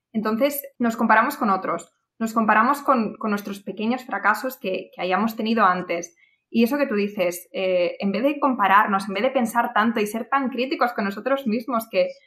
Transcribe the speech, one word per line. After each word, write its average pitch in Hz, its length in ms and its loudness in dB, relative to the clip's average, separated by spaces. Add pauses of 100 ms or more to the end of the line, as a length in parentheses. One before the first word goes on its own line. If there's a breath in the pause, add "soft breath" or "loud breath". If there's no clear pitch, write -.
(120)
Entonces, 226 560 -2 (120)
nos 233 180 0
comparamos 226 400 2
con 214 140 0
otros, 170 420 -4 (240)
nos 220 160 -4
comparamos 226 480 2
con, 240 360 0
con 214 120 -4
nuestros 202 300 -4
pequeños 226 440 -4
fracasos 214 540 -2
que, - 360 -6
que - 80 -10
hayamos 190 340 0
tenido 220 280 0
antes. 180 520 0 (340)
Y 226 140 4
eso 247 140 2
que 285 100 2
tú 214 80 -2
dices, 202 580 -2
eh, 180 460 0
en 196 120 0
vez 202 120 -2
de 285 160 2
compararnos, 208 680 2
en 190 60 -6
vez 202 100 -2
de 262 60 4
pensar 233 440 0
tanto 226 260 2
y 208 80 0
ser 226 200 -6
tan 269 220 0
críticos 254 440 -2
con 208 120 -4
nosotros 269 400 -2
mismos 226 460 -2
que, - 160 2 (200 loud breath)